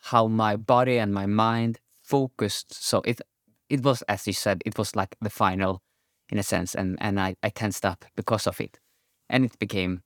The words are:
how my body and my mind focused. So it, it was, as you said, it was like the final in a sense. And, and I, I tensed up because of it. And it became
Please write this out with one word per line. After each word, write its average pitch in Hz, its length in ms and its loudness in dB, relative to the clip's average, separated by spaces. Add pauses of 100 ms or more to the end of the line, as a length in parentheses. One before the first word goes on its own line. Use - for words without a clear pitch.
how 113 200 4
my 110 300 2
body 123 420 4
and 104 140 0
my 98 140 0
mind 113 520 2 (240)
focused. - 720 -2
So - 300 -2
it, 120 160 -2 (480)
it 139 140 0
was, 127 200 2
as - 240 -4
you 101 60 -2
said, 95 340 0
it 107 120 -6
was 107 180 -2
like 98 240 -4
the 107 100 -4
final 95 520 0 (460)
in 107 100 -2
a 98 40 0
sense. 90 320 -2
And, 92 260 -2
and 101 200 0
I, 95 220 -2
I 98 80 -2
tensed 104 340 -6
up 92 200 -2 (120)
because 113 300 -2
of - 140 -4
it. - 180 -8 (500)
And 131 160 2
it 113 140 -6
became 92 480 -4